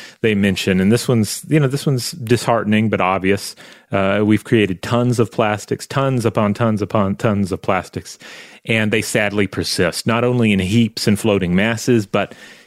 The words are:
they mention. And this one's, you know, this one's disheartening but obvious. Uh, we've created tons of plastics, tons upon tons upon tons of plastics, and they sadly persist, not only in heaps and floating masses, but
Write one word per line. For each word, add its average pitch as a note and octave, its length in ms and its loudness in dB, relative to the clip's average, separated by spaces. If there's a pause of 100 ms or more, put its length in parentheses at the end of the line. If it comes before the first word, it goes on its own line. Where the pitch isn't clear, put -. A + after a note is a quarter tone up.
(220)
they A2 120 2
mention. G2 460 2
And F#2+ 100 4
this A#2 160 2
one's, A2+ 400 0
you D3+ 140 2
know, C#3 80 2
this C3+ 160 -6
one's C3 280 -2
disheartening A2 760 0
but G2+ 140 0
obvious. F#2+ 520 -2 (380)
Uh, G2 320 0
we've G#2+ 180 2
created G2+ 400 0
tons A#2+ 380 0
of G#2+ 100 0
plastics, G#2 560 -2
tons C3+ 380 -2
upon G#2+ 300 0
tons A2 260 0
upon G2+ 360 -2
tons G2+ 360 -2
of F2+ 80 -4
plastics, - 580 -4 (460)
and A2 260 0
they A2 120 0
sadly G#2 440 0
persist, - 600 -4
not A#2 180 0
only B2 280 2
in G2 60 2
heaps G#2+ 480 0
and G#2 140 2
floating F#2+ 340 0
masses, A2 520 0
but - 280 -4 (320)